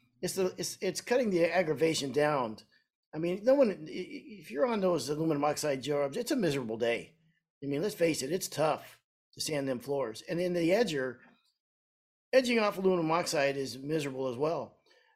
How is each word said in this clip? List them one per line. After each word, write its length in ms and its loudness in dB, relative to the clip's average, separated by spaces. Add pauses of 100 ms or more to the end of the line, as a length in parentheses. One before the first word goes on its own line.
(220)
it's 140 -4
the, 220 0
it's, 240 -6
it's 200 -2
cutting 300 0
the 220 4
aggravation 600 2
down. 440 2 (580)
I 40 -6
mean, 260 -2
no 100 6
one, 160 6
i-, 20 -6
i-, 680 -12
if 100 -20
you're 160 0
on 140 0
those 280 2
aluminum 360 0
oxide 380 0
jobs, 340 -2
it's 140 -4
a 60 2
miserable 400 0
day. 380 -2 (480)
I 40 -6
mean, 140 -2
let's 140 -2
face 280 2
it, 80 -6
it's 180 -2
tough 500 -2 (340)
to 80 -12
sand 260 -2
them 120 -2
floors. 500 -4
And 100 -2
in 140 0
the 180 2
edger, 460 0 (1160)
edging 260 4
off 180 2
aluminum 340 2
oxide 460 0
is 220 -6
miserable 500 -4
as 80 -6
well. 420 -4 (360)